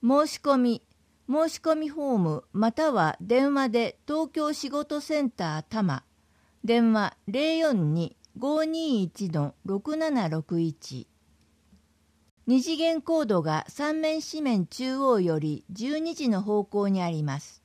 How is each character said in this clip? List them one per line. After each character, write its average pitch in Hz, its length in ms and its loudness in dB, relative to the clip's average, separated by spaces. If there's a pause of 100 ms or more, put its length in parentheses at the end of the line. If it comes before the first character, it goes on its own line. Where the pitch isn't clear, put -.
申 277 240 6
し - 160 -8
込 277 140 4
み、 247 260 2 (460)
申 311 220 2
し - 80 -14
込 320 160 2
み 311 160 -4
フ 302 100 -8
ォ 277 140 0
ー 220 40 4
ム 160 260 0 (100)
ま 220 180 2
た 311 200 0
は 170 280 2
電 247 320 2
話 269 160 0
で 233 380 0
東 302 240 -2
京 302 240 -2
仕 285 160 -8
事 294 320 -6
セ 302 200 -2
ン 254 80 0
タ 156 280 -4
ー 156 60 -8
多 - 160 -8
摩。 160 220 0 (640)
電 233 280 4
話 208 240 0 (100)
零 302 320 0
四 220 340 2
二 170 240 -2 (220)
五 294 240 0
二 320 400 0
一 180 280 -4
の 147 240 -2 (100)
六 202 320 -4
七 294 320 0
六 160 320 -2
一。 147 480 -6 (1400)
二 254 160 4
次 320 140 -2
元 320 260 0
コ 330 200 0
ー - 40 0
ド 196 160 2
が 156 260 -2
三 302 320 -4
面 311 200 -2
四 311 220 -8
面 220 240 2
中 262 320 -4
央 262 220 4
よ 165 200 0
り 151 300 -4
十 247 280 -4
二 320 160 -4
時 285 140 -4
の 202 120 0
方 208 240 0
向 202 240 -2
に 190 140 0
あ 175 80 -2
り 156 140 -4
ま 143 160 -4
す。 - 240 -20